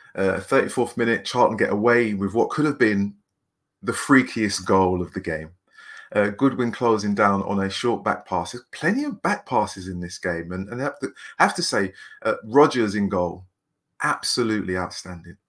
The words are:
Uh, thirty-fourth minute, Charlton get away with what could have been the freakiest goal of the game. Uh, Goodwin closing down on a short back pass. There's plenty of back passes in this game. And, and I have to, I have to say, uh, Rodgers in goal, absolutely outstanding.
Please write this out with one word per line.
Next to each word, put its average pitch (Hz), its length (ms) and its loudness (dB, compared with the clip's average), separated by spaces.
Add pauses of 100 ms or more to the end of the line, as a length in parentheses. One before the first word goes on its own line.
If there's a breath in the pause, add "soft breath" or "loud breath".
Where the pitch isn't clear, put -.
(140 loud breath)
Uh, 95 260 0
thirty-fourth - 560 0
minute, 117 280 0
Charlton 120 320 2
get 101 140 2
away 113 440 2
with 95 200 -2
what 113 160 2
could 151 140 0
have 143 140 0
been 101 360 2 (680)
the 101 100 -4
freakiest 117 720 2
goal 92 380 2
of 85 100 -8
the 98 80 -6
game. 80 300 -8 (640 loud breath)
Uh, 104 160 2
Goodwin 120 440 0
closing 107 420 2
down 101 280 4
on 101 180 -2
a 98 100 0
short 117 320 -2
back - 240 -2
pass. 87 260 -4
There's 120 200 -12
plenty 226 320 -2
of 262 180 -8
back 196 220 -2
passes 101 440 -2
in 87 120 -6
this 87 180 -10
game. 85 340 -6
And, 95 180 -8
and 120 100 -8
I 139 40 -4
have 139 160 -8
to, 135 120 -6 (260 loud breath)
I 165 40 4
have 196 140 2
to 170 60 -4
say, 101 300 -2 (320 loud breath)
uh, 107 200 0
Rodgers 120 500 4
in 101 160 0
goal, 90 340 -2 (580)
absolutely 107 720 -2
outstanding. 87 600 -10 (120)